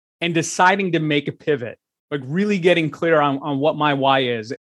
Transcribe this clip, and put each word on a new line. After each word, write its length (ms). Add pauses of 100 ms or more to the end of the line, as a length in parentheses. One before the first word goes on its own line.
(200)
and 140
deciding 580
to 80
make 280
a 40
pivot, 460 (320)
like, 140
really 340
getting 300
clear 320
on, 220
on 160
what 180
my 160
why 280
is 420